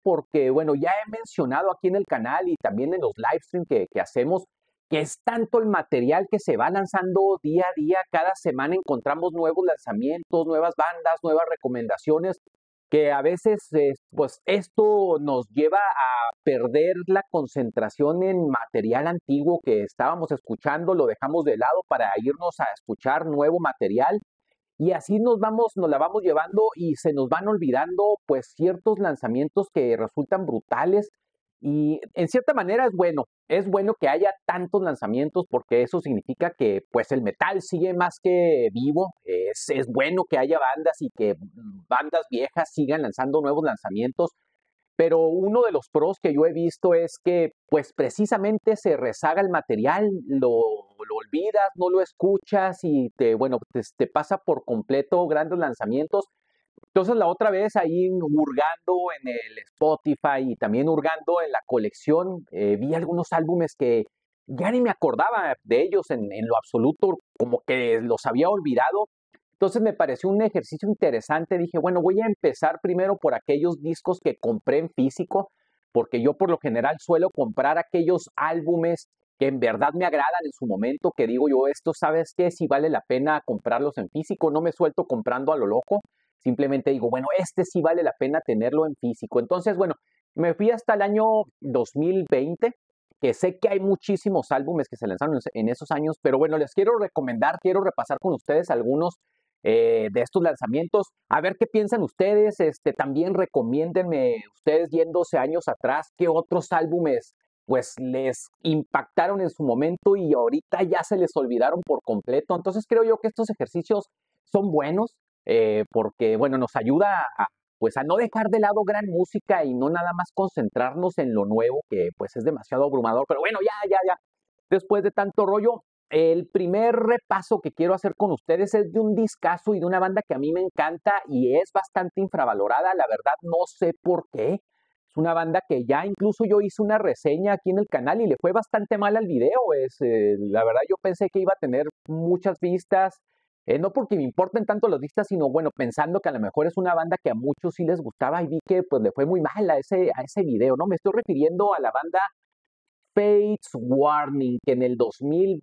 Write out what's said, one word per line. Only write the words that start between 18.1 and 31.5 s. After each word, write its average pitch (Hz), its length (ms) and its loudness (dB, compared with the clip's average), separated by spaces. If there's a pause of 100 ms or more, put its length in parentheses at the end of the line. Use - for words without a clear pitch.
en 180 240 0
material 117 580 -2
antiguo 170 560 0
que 107 200 2
estábamos 127 500 -4
escuchando, 151 640 -4
lo 151 120 2
dejamos 143 380 -2
de 127 120 2
lado 165 300 0
para 120 300 0
irnos 143 420 -4
a 156 60 -2 (100)
escuchar 139 520 -4
nuevo 151 340 0
material. 135 580 0 (600)
Y 175 140 0
así 196 280 -2
nos 233 180 2
vamos, 220 380 0
nos 175 120 0
la 143 80 2
vamos 185 260 -2
llevando 175 420 2 (100)
y 165 220 -2
se 156 180 -2
nos 135 160 -2
van 180 180 -2
olvidando, 180 800 0
pues, 135 280 -2
ciertos 185 440 0
lanzamientos 147 760 -2
que 120 240 2
resultan 147 480 -4
brutales. 165 640 -2 (540)